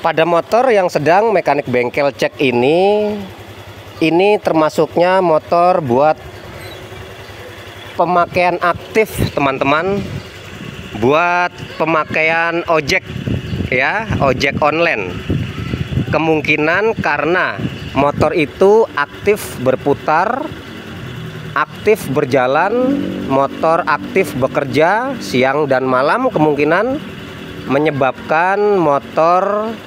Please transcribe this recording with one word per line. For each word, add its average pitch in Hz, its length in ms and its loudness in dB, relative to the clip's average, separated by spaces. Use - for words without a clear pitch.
Pada 160 240 2
motor 214 400 2
yang 196 240 2
sedang 175 400 4
mekanik 147 320 2
bengkel 123 480 0
cek - 240 -2
ini, 180 800 2
ini 180 320 4
termasuknya 170 880 2
motor 175 560 2
buat 143 400 2
pemakaian 175 640 2
aktif, 185 480 0
teman-teman. 147 720 0
Buat 175 560 2
pemakaian 165 880 0
ojek, 160 320 2
ya, 151 320 0
ojek 135 400 0
online. 147 480 0
Kemungkinan 160 880 0
karena 151 560 0
motor 143 400 0
itu 190 480 4
aktif - 640 -2
berputar, 151 800 0
aktif 156 560 0
berjalan, 147 800 2
motor 139 560 2
aktif 147 480 -2
bekerja 151 880 0
siang 131 400 2
dan 131 240 2
malam, 156 400 2
kemungkinan 160 720 2
menyebabkan 156 1040 2
motor 175 960 2